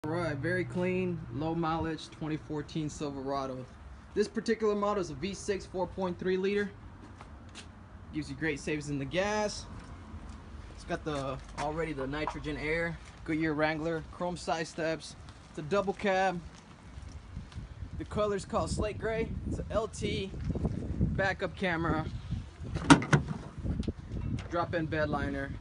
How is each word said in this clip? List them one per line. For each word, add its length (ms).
All 140
right, 180
very 260
clean, 560
low 200
mileage 560
twenty 280
fourteen 520
Silverado. 760
This 140
particular 480
model 260
is 80
a 40
V 200
six 320
four 220
point 320
three 180
liter. 340
Gives 160
you 60
great 240
savings 300
in 100
the 60
gas. 600
It's 80
got 220
the, 320
already 340
the 140
nitrogen 500
air, 400
Goodyear 300
Wrangler, 580
chrome 240
side 320
steps. 480
It's 100
a 20
double 320
cab. 460
The 60
color's 380
called 260
slate 280
gray. 320
It's 120
a 100
L 180
T, 440
backup 440
camera, 500
drop-in 380
bed 220
liner. 520